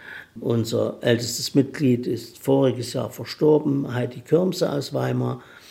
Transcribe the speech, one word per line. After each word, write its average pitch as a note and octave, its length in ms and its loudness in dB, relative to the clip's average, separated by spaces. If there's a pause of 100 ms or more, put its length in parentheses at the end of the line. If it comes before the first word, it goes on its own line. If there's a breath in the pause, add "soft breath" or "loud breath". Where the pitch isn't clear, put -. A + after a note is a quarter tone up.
(400 loud breath)
Unser A#2 640 0
ältestes A#2+ 540 0
Mitglied B2+ 520 2
ist A#2+ 320 -6
voriges C3 540 0
Jahr B2 160 -4
verstorben, D3 840 0
Heidi A#2+ 280 -4
Kürmse E3 500 0
aus C#3+ 220 -4
Weimar. B2+ 500 -2 (280 loud breath)